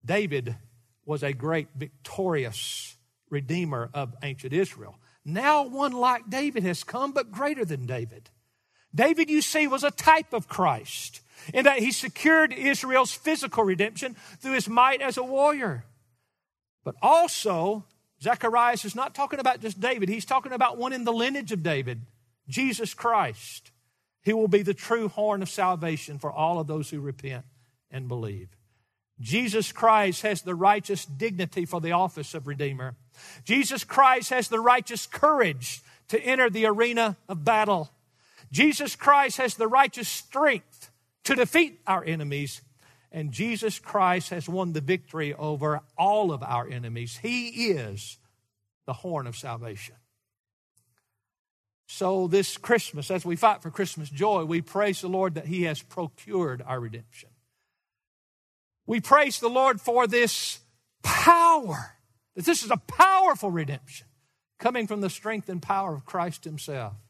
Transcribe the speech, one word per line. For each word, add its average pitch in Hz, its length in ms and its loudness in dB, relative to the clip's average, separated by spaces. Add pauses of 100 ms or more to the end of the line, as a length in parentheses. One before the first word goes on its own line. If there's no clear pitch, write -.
David 143 480 -2 (520)
was 147 160 -4
a 139 100 -2
great 151 420 -4
victorious 143 1200 -6 (360)
redeemer 143 640 -4
of 131 280 -6
ancient 135 300 -8
Israel. 160 460 -4 (260)
Now 277 380 2
one 269 300 -2
like 247 360 0
David 262 360 -2
has 180 200 -2
come, 269 280 -4
but 240 200 -2
greater 269 320 -2
than 139 220 -6
David. 117 420 -8 (680)
David, 302 360 2
you 302 100 4
see, 311 260 0
was 269 160 -2
a 285 80 2
type 320 440 2
of 208 120 -4
Christ - 760 -4 (320)
in 254 100 2
that 269 140 8
he 233 120 0
secured 302 600 4
Israel's 262 640 0
physical 277 500 -2
redemption 208 500 -2 (260)
through 262 120 -6
his 247 160 -2
might 254 320 4
as 262 160 -4
a 254 60 -4
warrior. 262 640 0 (1000)
But - 160 -10
also, 214 840 2 (340)
Zacharias 240 640 2
is 202 100 -8
not 262 200 -6
talking 277 260 -4
about 254 220 2
just 190 180 -8
David. 220 300 -2
He's 220 160 -6
talking 262 260 -2
about 240 240 0
one 247 160 -4
in 247 120 -6
the 233 100 0
lineage 240 380 -2
of 175 100 -4
David, 131 400 -2 (440)
Jesus 226 460 -2
Christ. - 800 -2 (500)
He 214 140 0
will 220 140 2
be 208 120 6
the 190 140 -2
true 226 340 -2
horn 208 320 -2
of 190 80 -6
salvation 165 680 -2
for 147 120 -6
all 160 300 0
of 156 60 -4
those 151 240 -6
who 151 100 -8
repent 135 460 -10 (440)
and 135 160 -10
believe. 104 440 -8 (680)
Jesus 208 500 -2
Christ 214 520 4
has 208 200 -2
the 180 140 -6
righteous 196 500 2
dignity 180 600 -4
for 175 140 -4
the 170 120 -2
office 175 420 -2
of 143 140 -10
Redeemer. 135 480 -6 (480)
Jesus 254 400 0
Christ 262 460 4
has 254 180 0
the 226 100 -2
righteous 240 480 2
courage 202 760 2 (260)
to 220 120 0
enter 254 300 2
the 220 160 2
arena 226 500 2 (120)
of 165 160 -8
battle. 214 480 2 (580)
Jesus 285 460 2
Christ 277 400 4
has 254 180 0
the 220 140 0
righteous 247 400 4
strength - 840 -2 (320)
to 269 140 2
defeat 285 500 2
our 190 160 0
enemies. 143 580 -6 (520)
And 156 180 -6
Jesus 214 480 -4
Christ 180 520 0
has 170 180 -8
won 175 240 -4
the 156 80 -4
victory 156 520 -4
over 151 500 -4 (140)
all 196 360 2
of 127 100 -6
our 120 260 -4
enemies. 117 540 -10
He 233 460 -4
is 110 500 -4 (680)
the - 100 -8
horn 151 340 -6
of 117 80 -12
salvation. 117 580 -12 (1900)
So 190 400 -2
this 185 300 2
Christmas, 190 560 -2
as 185 120 -4
we 175 120 -4
fight 220 260 2
for 165 80 -10
Christmas 156 400 -6
joy, 180 340 0
we 165 160 -2
praise 202 420 -2
the 185 60 -6
Lord 185 280 0
that 151 100 -8
he 175 160 -2
has 156 200 -4
procured 165 840 -6
our 131 140 -6
redemption. 113 480 -14 (1600)
We 220 140 -2
praise 285 400 4
the 233 80 0
Lord 254 320 4
for 240 260 2
this - 540 0 (420)
power, 311 920 4 (420)
that 180 80 -10
this - 180 2
is 220 80 -6
a 233 60 4
powerful 359 760 4
redemption 147 560 -6 (520)
coming 240 280 4
from 208 140 -4
the 196 80 0
strength 214 400 -6
and 180 140 -6
power 196 320 -2
of 139 100 -10
Christ 175 400 -4
himself. 139 480 -10 (180)